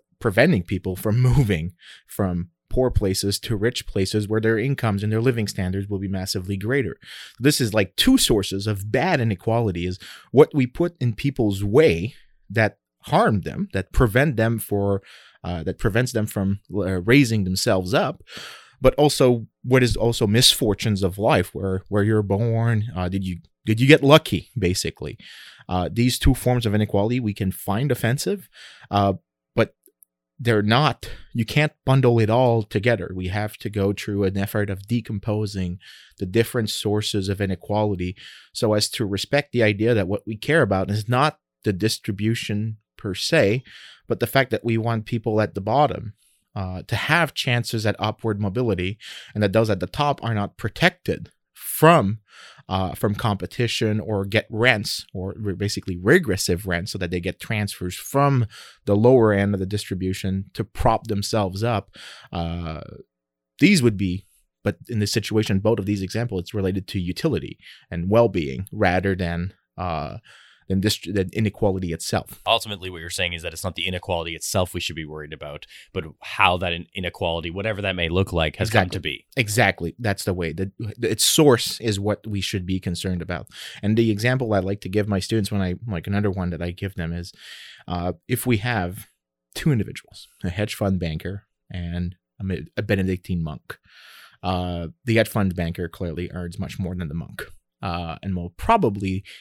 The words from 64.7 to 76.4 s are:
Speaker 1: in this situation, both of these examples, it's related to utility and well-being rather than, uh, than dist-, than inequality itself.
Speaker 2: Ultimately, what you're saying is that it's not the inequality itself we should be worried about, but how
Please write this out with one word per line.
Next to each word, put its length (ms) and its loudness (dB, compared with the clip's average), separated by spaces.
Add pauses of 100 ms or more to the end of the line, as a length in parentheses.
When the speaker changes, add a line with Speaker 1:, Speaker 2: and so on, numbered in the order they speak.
Speaker 1:
in 100 -4
this 120 -2
situation, 480 0
both 200 2
of 60 -4
these 160 -2
examples, 400 -4
it's 120 -10
related 360 -2
to 100 -4
utility 580 -4 (320)
and 200 -4
well-being 600 2
rather 440 0
than, 380 -4 (240)
uh, 400 -6 (520)
than 100 2
dist-, 340 -2
than 200 0
inequality 580 0
itself. 540 -6
Speaker 2:
Ultimately, 440 -2
what 120 -12
you're 80 -12
saying 240 -4
is 80 -10
that 100 -10
it's 120 -12
not 120 -4
the 120 -6
inequality 480 -4
itself 380 -2
we 60 -4
should 160 -6
be 80 -8
worried 300 -12
about, 320 -14 (260)
but 140 -6 (160)
how 360 4